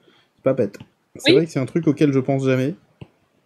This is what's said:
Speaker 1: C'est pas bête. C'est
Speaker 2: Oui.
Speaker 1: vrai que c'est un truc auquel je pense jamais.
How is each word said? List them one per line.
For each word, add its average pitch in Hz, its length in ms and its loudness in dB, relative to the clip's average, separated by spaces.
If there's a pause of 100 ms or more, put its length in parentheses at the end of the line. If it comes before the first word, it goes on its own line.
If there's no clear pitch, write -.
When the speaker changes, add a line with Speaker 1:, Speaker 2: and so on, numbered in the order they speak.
(340)
Speaker 1:
C'est - 80 -20
pas 135 120 2
bête. 110 240 -4 (380)
C'est - 140 0
Speaker 2:
Oui. - 60 6
Speaker 1:
vrai 160 100 2
que 160 60 -16
c'est 143 80 -4
un 127 60 -2
truc 165 200 -4
auquel 147 260 2
je 135 60 0
pense 135 260 -2
jamais. 131 300 0 (720)